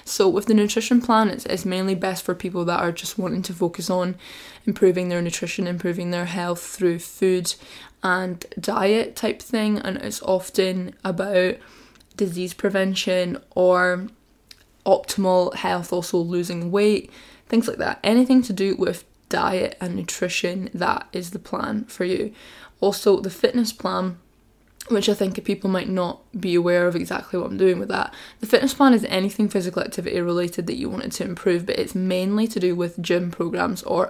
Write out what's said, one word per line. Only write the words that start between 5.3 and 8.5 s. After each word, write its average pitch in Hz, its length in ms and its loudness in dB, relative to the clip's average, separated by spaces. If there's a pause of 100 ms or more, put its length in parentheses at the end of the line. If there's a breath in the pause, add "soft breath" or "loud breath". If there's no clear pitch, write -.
improving 175 440 -4
their 175 160 -2
health 175 340 -4
through 170 380 0
food 185 560 0 (480 loud breath)
and 185 420 -2 (160)